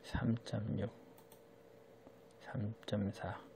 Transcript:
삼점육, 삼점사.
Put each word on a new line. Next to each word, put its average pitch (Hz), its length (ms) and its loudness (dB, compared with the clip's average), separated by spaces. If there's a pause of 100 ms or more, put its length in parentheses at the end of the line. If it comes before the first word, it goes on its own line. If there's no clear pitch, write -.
삼점육, 117 880 2 (1500)
삼점사. 104 960 0 (160)